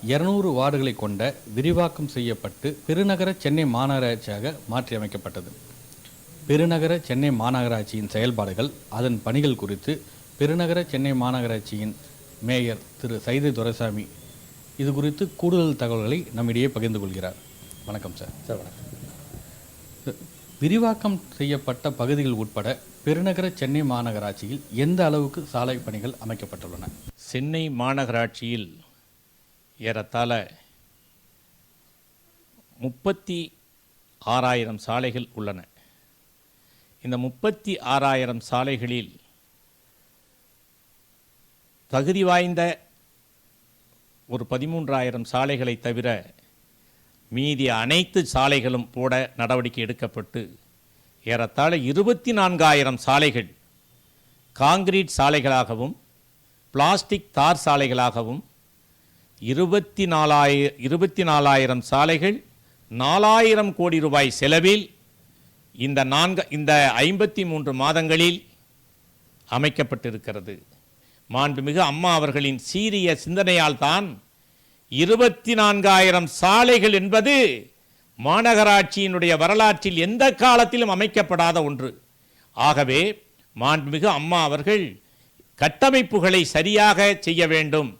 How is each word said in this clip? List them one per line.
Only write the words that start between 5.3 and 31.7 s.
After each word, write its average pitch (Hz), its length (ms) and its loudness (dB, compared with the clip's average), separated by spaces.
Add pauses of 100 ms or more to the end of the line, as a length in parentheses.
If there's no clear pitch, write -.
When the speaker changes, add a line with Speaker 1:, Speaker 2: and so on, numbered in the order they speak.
Speaker 1:
பெருநகர 160 460 2 (160)
சென்னை 135 220 0 (120)
மாநகராட்சியின் 113 720 -2
செயல்பாடுகள், 110 560 -2 (280)
அதன் 120 280 -2
பணிகள் 131 360 0
குறித்து 101 320 -6 (440)
பெருநகர 170 440 0 (120)
சென்னை 139 180 -2 (100)
மாநகராட்சியின் 113 720 -4 (540)
மேயர் 120 340 -4 (200)
திரு 113 160 -8 (100)
சைதை 139 320 -2
துரைசாமி 113 460 -6 (760)
இது 139 160 -2
குறித்து 147 280 -4 (160)
கூடுதல் 175 420 0
தகவல்களை 117 360 -2 (200)
நம்மிடையே 120 340 0
பகிர்ந்து 110 300 -4
கொள்கிறார். 92 340 -10 (500)
வணக்கம் 104 320 -12
சார். - 140 -16 (140)
Speaker 2:
சார், 107 140 -8
வணக்கம். - 1600 -18 (420)
Speaker 1:
விரிவாக்கம் 214 560 0 (220)
செய்யப்பட்ட 143 640 -4
பகுதிகள் 131 420 -2
உட்பட 110 340 -6 (260)
பெருநகர 180 420 -2 (160)
சென்னை 143 220 -2 (100)
மாநகராட்சியில் 110 680 -6 (220)
எந்த 180 240 0
அளவுக்கு 147 320 -2 (140)
சாலை 123 340 -4
பணிகள் 110 360 -10
அமைக்கப்பட்டுள்ளன? 90 680 -14 (380)
Speaker 3:
சென்னை 156 340 -6 (160)
மாநகராட்சியில் 117 880 -4 (1080)
ஏறத்தாழ 113 520 -4 (2500)